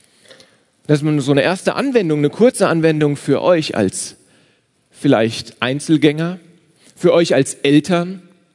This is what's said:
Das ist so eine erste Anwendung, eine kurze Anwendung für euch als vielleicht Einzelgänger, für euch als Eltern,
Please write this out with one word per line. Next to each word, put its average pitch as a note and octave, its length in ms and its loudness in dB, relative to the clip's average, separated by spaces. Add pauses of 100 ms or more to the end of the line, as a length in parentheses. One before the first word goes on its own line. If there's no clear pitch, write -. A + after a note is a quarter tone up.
(880)
Das D3 120 2
ist D3+ 240 -2
so C#3 60 -2
eine C#3 120 2
erste F3 340 -2
Anwendung, G#3+ 420 0
eine D3 100 0
kurze G3+ 380 2
Anwendung D3+ 500 0
für C3+ 240 -2
euch E3+ 360 0
als - 400 -4 (760)
vielleicht A2+ 720 -2
Einzelgänger, D3+ 760 -2 (560)
für F3 160 2
euch E3+ 220 2
als C#3 200 0
Eltern, F3 680 0 (320)